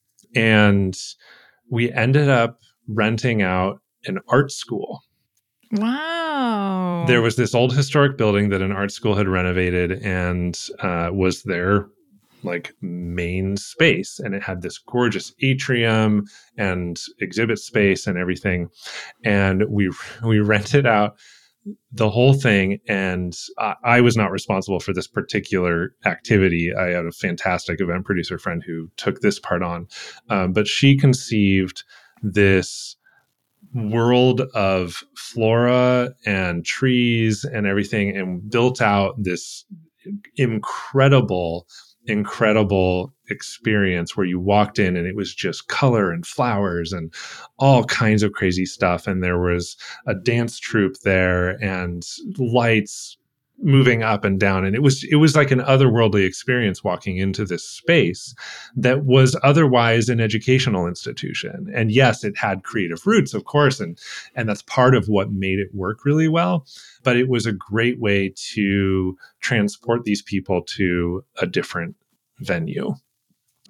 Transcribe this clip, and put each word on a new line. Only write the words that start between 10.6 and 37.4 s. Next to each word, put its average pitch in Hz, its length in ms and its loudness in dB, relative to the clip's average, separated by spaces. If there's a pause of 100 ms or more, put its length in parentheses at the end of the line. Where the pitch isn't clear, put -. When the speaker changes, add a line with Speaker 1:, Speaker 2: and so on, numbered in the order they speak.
Speaker 1:
uh, 87 320 -2
was 92 320 0
their, 98 440 0 (560)
like, 87 360 -8
main 87 800 -4
space. - 640 -2
And 101 140 -8
it 101 80 -6
had 90 200 -8
this 87 160 -10
gorgeous 120 640 -4
atrium 113 800 0 (340)
and 90 400 -4 (220)
exhibit 107 400 -2
space 98 480 0
and 92 100 -2
everything. 90 520 -4 (560)
And 98 420 2
we, 101 240 0 (320)
we 110 160 4
rented 107 460 2
out 104 320 2 (760)
the 110 180 0
whole 123 240 6
thing. 101 540 2
And 92 480 -2 (220)
I, 104 260 -4
I 120 180 6
was 117 140 6
not 101 160 2
responsible 95 480 -2
for 95 140 -6
this 85 140 -6
particular 92 880 -4 (120)
activity. 87 680 0
I 90 180 -2
had 87 140 -2
a 85 60 -8
fantastic 90 720 -4
event 90 240 -4
producer 87 320 -4
friend 82 280 -8
who 82 300 -10
took - 240 -4
this 104 200 0
part 90 220 -4
on. 87 260 -8 (420)
Um, 92 240 0
but 107 140 0
she 139 280 4
conceived 104 880 2 (400)
this 95 720 2 (800)
world 120 680 2 (140)
of 95 480 -2 (120)
flora 123 960 2 (120)
and 90 400 -2
trees 117 800 0